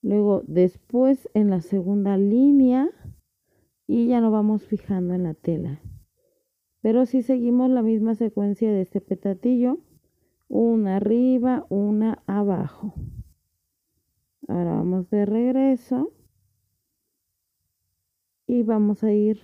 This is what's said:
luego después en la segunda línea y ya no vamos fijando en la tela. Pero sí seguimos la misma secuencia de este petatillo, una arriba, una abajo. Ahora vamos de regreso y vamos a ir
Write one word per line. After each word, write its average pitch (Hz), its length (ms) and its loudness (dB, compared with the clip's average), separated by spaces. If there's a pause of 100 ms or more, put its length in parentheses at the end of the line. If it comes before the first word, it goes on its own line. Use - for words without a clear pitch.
luego 202 440 0
después 240 840 0
en 214 160 2
la 185 140 0
segunda 196 560 -2
línea 262 720 4 (960)
y 233 220 0
ya 240 120 2
no 226 100 2
vamos 214 360 0
fijando 180 480 -4
en 180 80 -2
la 165 100 -4
tela. 160 480 -6 (1000)
Pero 233 240 2
sí 254 160 -2
seguimos 247 480 0
la 254 100 2
misma 220 340 0
secuencia 208 560 -2
de 196 120 0
este 190 180 -6
petatillo, 240 760 -2 (720)
una 220 480 0
arriba, 247 760 0
una 214 560 -2
abajo. 196 680 -4 (1500)
Ahora 175 260 -4
vamos 180 340 -4
de 208 160 0
regreso 254 880 -2 (2250)
y 240 180 0
vamos 208 380 0
a 220 100 0
ir 208 320 0